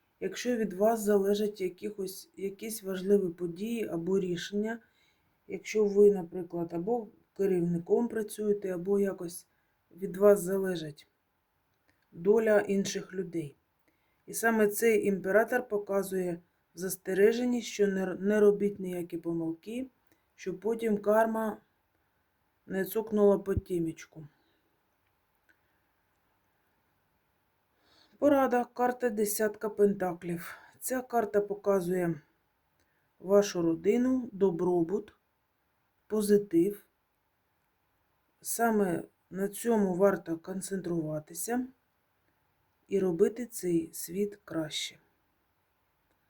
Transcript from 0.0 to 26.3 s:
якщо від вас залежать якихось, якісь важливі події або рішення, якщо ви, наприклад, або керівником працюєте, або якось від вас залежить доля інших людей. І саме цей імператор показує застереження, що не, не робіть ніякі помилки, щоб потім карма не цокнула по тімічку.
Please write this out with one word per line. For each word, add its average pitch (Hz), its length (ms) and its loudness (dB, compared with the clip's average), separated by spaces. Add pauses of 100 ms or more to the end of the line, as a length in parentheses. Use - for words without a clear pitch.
якщо 240 360 -4
від 214 160 -2
вас 214 280 2
залежать 208 600 2
якихось, 190 760 -8
якісь 196 460 -10
важливі 190 460 2
події 180 600 -6
або 175 320 -2
рішення, 202 580 -4 (680)
якщо 208 360 -2
ви, 202 260 6
наприклад, 175 600 -4
або 202 360 -4 (280)
керівником 185 720 0
працюєте, 208 680 -4
або 190 260 0
якось 180 460 -4 (500)
від 180 200 -8
вас 196 240 6
залежить 175 680 -4 (1040)
доля 208 480 4
інших 196 540 -4
людей. 170 420 -8 (680)
І 202 80 -12
саме 220 340 2
цей 214 380 2
імператор 202 600 2
показує 185 720 -4 (340)
застереження, 208 840 0
що - 260 0
не, 190 280 -2
не 202 260 2
робіть 202 400 4
ніякі 175 380 -6
помилки, 170 680 -6 (480)
щоб 185 260 -10
потім 220 380 -2
карма 220 640 0 (1040)
не 190 180 -4
цокнула 202 540 2
по 196 160 -2
тімічку. 160 720 -4 (4000)